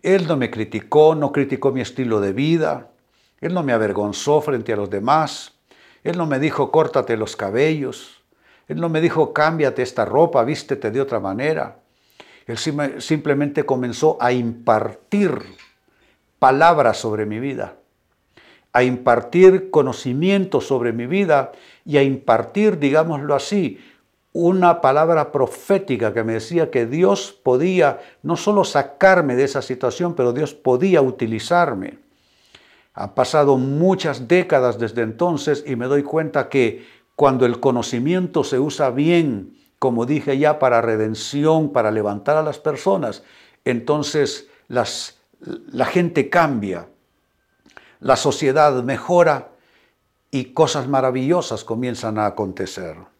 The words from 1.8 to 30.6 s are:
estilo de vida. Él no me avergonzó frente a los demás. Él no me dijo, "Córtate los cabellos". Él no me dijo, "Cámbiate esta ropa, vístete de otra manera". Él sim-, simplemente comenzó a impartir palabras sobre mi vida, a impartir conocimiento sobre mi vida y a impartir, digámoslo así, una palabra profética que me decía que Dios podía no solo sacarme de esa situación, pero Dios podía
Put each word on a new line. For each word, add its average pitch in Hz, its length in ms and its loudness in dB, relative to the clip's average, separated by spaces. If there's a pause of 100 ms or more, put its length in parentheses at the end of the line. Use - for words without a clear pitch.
estilo 110 400 -2
de 98 100 -2
vida. 151 600 -2 (500)
Él 170 120 -6
no 175 100 -2
me 135 100 0
avergonzó 107 640 0
frente 131 320 -4
a 107 60 -2
los 101 120 -6
demás. 131 680 -2 (500)
Él 170 120 -4
no 170 80 -2
me 139 140 -2
dijo, 139 320 -2
"Córtate 123 460 0
los 107 180 -6
cabellos". 127 800 -4 (540)
Él 156 100 -8
no 170 80 -4
me 160 140 -2
dijo, 160 320 0
"Cámbiate 151 480 0
esta 123 240 -2
ropa, 131 380 2
vístete 131 480 -4
de 127 100 -4
otra 135 180 -4
manera". 127 600 -4 (680)
Él 117 120 -10
sim-, 143 440 -6
simplemente 147 640 -2
comenzó 127 560 0
a 123 100 2
impartir 120 1080 0 (960)
palabras 135 600 4
sobre 107 280 -4
mi 107 140 -8
vida, 123 360 -8 (960)
a 123 120 4
impartir 131 880 4
conocimiento 151 880 0
sobre 120 320 -2
mi 120 140 -6
vida 156 440 0 (320)
y 147 140 0
a 139 60 6
impartir, 135 720 0
digámoslo 147 560 0
así, 160 460 -2 (520)
una 170 480 2
palabra 151 520 2
profética 131 840 -2
que 113 100 -2
me 113 100 -4
decía 156 360 -2
que 120 160 0
Dios 185 580 0
podía 147 560 2 (220)
no 160 160 -4
solo 202 260 2
sacarme 170 720 2
de 135 100 2
esa 135 180 -4
situación, 135 500 -4
pero 123 200 0
Dios 143 200 -4
podía 147 480 2